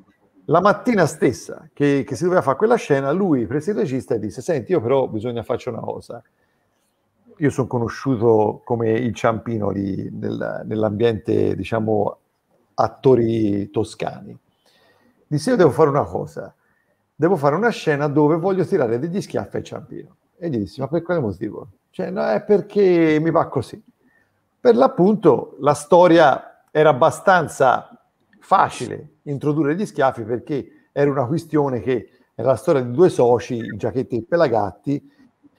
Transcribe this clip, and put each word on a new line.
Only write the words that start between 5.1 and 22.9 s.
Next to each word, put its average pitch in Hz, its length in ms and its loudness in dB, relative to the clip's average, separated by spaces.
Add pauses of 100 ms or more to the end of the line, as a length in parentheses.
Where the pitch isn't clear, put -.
farci 123 260 -6
una 113 120 -10
cosa. 110 400 -12 (1200)
Io 143 100 2
sono 123 160 -4
conosciuto 113 1000 0
come 117 260 -2
il 113 220 -2
Ciampino 110 560 -2
lì 98 420 -4
nel, 110 540 -6
nell'ambiente, 107 920 0
diciamo, 107 640 -2 (560)
attori 113 960 2
toscani." - 680 -8 (880)
Disse: 151 240 -2
"Io 254 40 2
devo 180 160 6
fare 147 180 4
una 139 160 0
cosa, - 480 -10 (640)
devo 175 200 0
fare 143 200 0
una 220 140 0
scena 151 380 -2
dove 151 300 2
voglio 185 280 -2
tirare 123 340 0
degli 170 220 -6
schiaffi - 360 -8
al - 60 -6
Ciampino." - 520 -16 (220)
E 175 120 -8
gli 127 80 -4
dissi: 101 240 -8
"Ma 135 60 -4
per 160 160 -4
quale 175 160 -4
motivo?" 104 480 -8 (240)
Cioè, 180 180 -8
"No, 190 180 -4
è 208 160 -2
perché 180 800 2